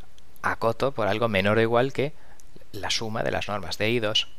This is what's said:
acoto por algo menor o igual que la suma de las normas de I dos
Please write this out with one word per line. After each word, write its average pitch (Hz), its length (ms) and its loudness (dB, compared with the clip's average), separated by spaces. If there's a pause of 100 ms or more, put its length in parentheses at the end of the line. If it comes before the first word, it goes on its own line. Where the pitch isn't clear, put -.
(420)
acoto 117 500 0
por 107 160 0
algo 110 200 2
menor 101 300 4
o 113 40 6
igual 117 300 4
que 139 200 0 (580)
la 95 200 -4
suma 113 340 -2
de 123 80 0
las 90 160 -2
normas 98 280 -4
de 107 140 2
I 120 80 2
dos 110 300 0 (100)